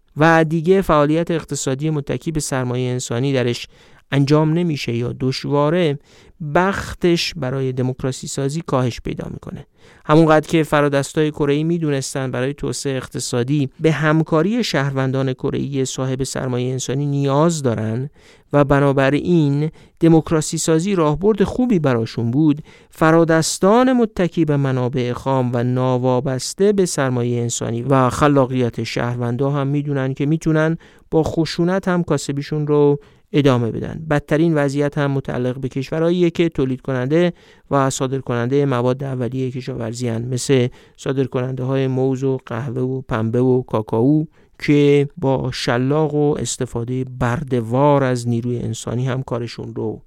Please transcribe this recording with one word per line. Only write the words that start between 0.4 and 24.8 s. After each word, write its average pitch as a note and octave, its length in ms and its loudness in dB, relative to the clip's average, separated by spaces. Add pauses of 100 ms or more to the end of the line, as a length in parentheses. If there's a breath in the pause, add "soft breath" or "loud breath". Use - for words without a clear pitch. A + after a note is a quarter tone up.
دیگه E3 380 2
فعالیت D#3 480 2
اقتصادی D3 600 -4
متکی D3 420 -4
به D#3 80 -2
سرمایهٔ B2+ 520 -4
انسانی B2+ 400 -2
درش A#2+ 360 -2 (440 soft breath)
انجام D3 400 4
نمیشه D#3 440 -2
یا A#2+ 240 -4
دشواره، C#3+ 800 0 (560 soft breath)
بختش F3 800 0
برای C3+ 360 -4
دموکراسی C3 540 -4
سازی C#3 400 -4
کاهش B2+ 340 -2
پیدا - 300 -8
می‌کنه. - 360 -14 (380 soft breath)
همونقدر D#3 440 4
که D#3+ 140 2
فرادستای D3 680 0
کره‌ای D3 340 0
می‌دونستن C#3+ 640 -2
برای C3 240 -4
توسعهٔ C3+ 420 -6
اقتصادی C3 720 -2 (100)
به D#3+ 120 4
همکاری D#3+ 720 2
شهروندان C3+ 680 -2
کره‌ای C3+ 520 -4
صاحب C3 380 -4
سرمایهٔ B2+ 500 -4
انسانی C3 340 -4
نیاز C#3+ 560 2
دارن A#2 480 -2 (420 soft breath)
و C#3+ 120 6
بنابراین C#3+ 1080 2 (300 soft breath)
دموکراسی D#3+ 580 4
سازی E3+ 360 0
راهبرد F3 500 2
خوبی B3 340 2
براشون A#2 520 0
بود، D3 320 2 (280 loud breath)
فرادستان E3 1000 4
متکی G#3 520 0
به D3 120 2
منابع B2+ 560 -2